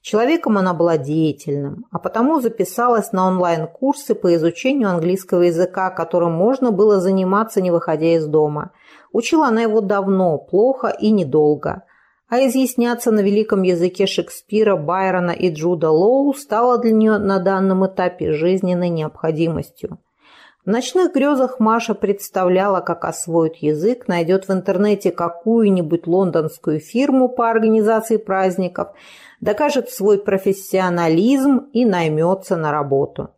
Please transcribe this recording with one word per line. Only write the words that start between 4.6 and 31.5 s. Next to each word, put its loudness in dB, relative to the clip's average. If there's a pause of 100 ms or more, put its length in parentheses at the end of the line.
английского 0
языка, 0
которым -2
можно 0
было 2
заниматься, 0
не 0
выходя 0
из 0
дома. 0 (420)
Учила 0
она 0
его 0
давно, 0
плохо 0
и -2
недолго. 0 (480)
А 0
изъясняться 0
на 2
великом 2
языке 0
Шекспира, -2
Байрона -2
и -2
Джуда -2
Лоу 4
стало 0
для 2
нее 4
на 0
данном 2
этапе -2
жизненной 0
необходимостью. -4 (680)
В -4
«Ночных 0
грезах» 0
Маша 2
представляла, 0
как -6
освоит -2
язык, -2
найдет 0
в 0
интернете 0
какую-нибудь 0
лондонскую 0
фирму 0
по -2
организации 2
праздников, -2 (520)
докажет -2
свой 2
профессионализм 0